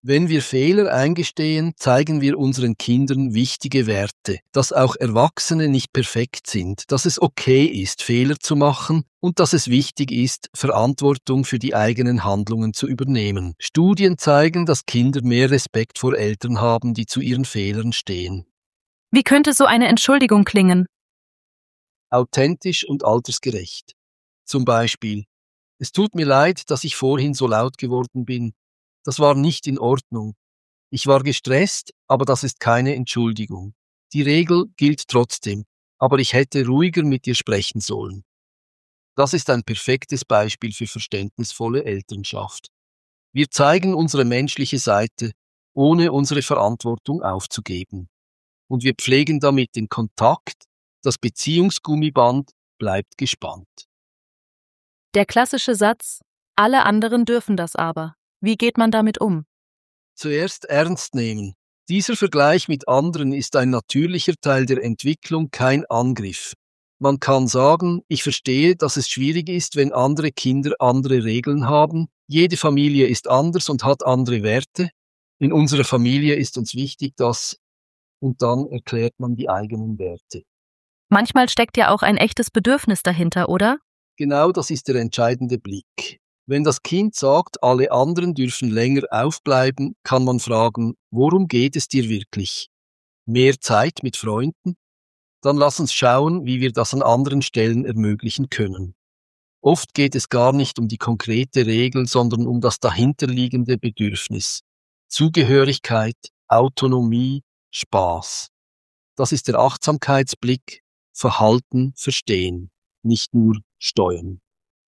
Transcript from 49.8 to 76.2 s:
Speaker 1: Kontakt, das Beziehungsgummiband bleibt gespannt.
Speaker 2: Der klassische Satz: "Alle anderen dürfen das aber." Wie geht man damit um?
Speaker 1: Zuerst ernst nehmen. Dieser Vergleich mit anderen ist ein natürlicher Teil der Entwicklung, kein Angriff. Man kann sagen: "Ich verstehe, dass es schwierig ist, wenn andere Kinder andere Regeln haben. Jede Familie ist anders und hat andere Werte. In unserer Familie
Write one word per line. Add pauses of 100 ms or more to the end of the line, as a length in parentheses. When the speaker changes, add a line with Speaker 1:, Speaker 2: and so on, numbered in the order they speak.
Speaker 1:
Kontakt, (380)
das
Beziehungsgummiband (280)
bleibt
gespannt. (1500)
Speaker 2:
Der
klassische
Satz: (360)
"Alle
anderen
dürfen
das
aber." (260)
Wie
geht
man
damit
um? (680)
Speaker 1:
Zuerst
ernst
nehmen. (340)
Dieser
Vergleich
mit
anderen
ist
ein
natürlicher
Teil
der
Entwicklung,
kein
Angriff. (480)
Man
kann
sagen:
"Ich
verstehe,
dass
es
schwierig
ist,
wenn
andere
Kinder
andere
Regeln
haben. (180)
Jede
Familie
ist
anders
und
hat
andere
Werte. (480)
In
unserer
Familie